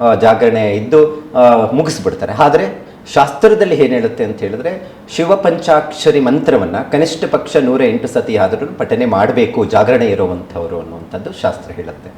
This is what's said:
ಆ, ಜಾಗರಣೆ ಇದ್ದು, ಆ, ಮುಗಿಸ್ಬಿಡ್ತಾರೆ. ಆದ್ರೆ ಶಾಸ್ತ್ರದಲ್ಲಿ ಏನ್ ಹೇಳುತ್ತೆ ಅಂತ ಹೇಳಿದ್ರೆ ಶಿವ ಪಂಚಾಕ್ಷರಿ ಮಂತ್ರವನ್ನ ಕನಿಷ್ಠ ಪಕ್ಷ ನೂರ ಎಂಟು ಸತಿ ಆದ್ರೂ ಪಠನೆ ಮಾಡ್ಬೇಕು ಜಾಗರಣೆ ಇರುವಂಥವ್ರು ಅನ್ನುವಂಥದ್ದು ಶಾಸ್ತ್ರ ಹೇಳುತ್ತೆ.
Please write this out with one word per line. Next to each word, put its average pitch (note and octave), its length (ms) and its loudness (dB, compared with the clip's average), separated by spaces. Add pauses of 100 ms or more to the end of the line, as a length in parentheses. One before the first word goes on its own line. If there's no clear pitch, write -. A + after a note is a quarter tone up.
ಆ, A#2+ 140 4
ಜಾಗರಣೆ A3 600 2
ಇದ್ದು, C#3 600 2
ಆ, A#2+ 360 4
ಮುಗಿಸ್ಬಿಡ್ತಾರೆ. - 640 -4
ಆದ್ರೆ D#3 520 0 (280)
ಶಾಸ್ತ್ರದಲ್ಲಿ F3+ 640 2
ಏನ್ C3 180 2
ಹೇಳುತ್ತೆ A#2 300 -2
ಅಂತ G#2+ 160 -6
ಹೇಳಿದ್ರೆ B2+ 480 -6 (280)
ಶಿವ E3+ 200 2
ಪಂಚಾಕ್ಷರಿ D#3+ 840 2
ಮಂತ್ರವನ್ನ B2+ 560 0 (160)
ಕನಿಷ್ಠ D#3+ 340 0
ಪಕ್ಷ - 320 -2
ನೂರ C3 260 2
ಎಂಟು A#2+ 240 -2
ಸತಿ A2+ 280 -2
ಆದ್ರೂ G#2+ 320 -2
ಪಠನೆ - 380 -4
ಮಾಡ್ಬೇಕು G#2+ 600 0
ಜಾಗರಣೆ A2+ 400 2
ಇರುವಂಥವ್ರು F2+ 720 -4
ಅನ್ನುವಂಥದ್ದು E2 500 -12 (120)
ಶಾಸ್ತ್ರ - 300 -6
ಹೇಳುತ್ತೆ. - 460 -16